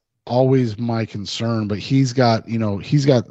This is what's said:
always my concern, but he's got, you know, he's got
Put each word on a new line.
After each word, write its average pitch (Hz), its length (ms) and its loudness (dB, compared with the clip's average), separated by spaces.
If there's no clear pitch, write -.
always 127 500 2
my 117 280 -4
concern, 107 640 -6
but 101 120 -4
he's 135 340 0
got, 120 340 2
you 113 120 -4
know, 104 180 -2
he's 139 280 0
got 131 260 4